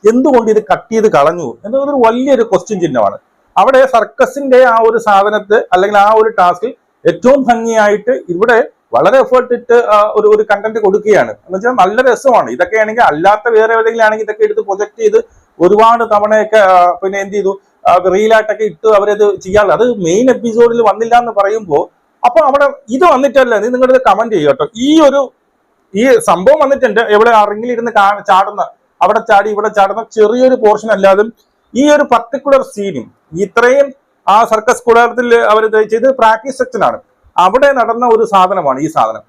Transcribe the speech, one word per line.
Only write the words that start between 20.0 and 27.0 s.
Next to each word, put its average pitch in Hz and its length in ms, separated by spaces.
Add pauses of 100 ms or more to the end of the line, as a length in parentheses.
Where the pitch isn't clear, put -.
മെയിൻ 202 180 (100)
എപ്പിസോഡിൽ 233 440 (100)
വന്നില്ല 226 340
എന്ന് 226 160
പറയുമ്പോ 196 400 (480)
അപ്പൊ 180 120 (100)
അവിടെ 285 180 (280)
ഇത് 311 180
വന്നിട്ടല്ല, 262 400 (100)
നീ 220 100
നിങ്ങളിത് 254 340
കമന്റ് 214 280
ചെയ്യുക 147 180
കേട്ടോ. 147 120 (200)
ഈ 285 40 (180)
ഒരു, 277 140 (800)
ഈ - 20 (260)
സംഭവം 196 340
വന്നിട്ടുണ്ട്, 254 380 (140)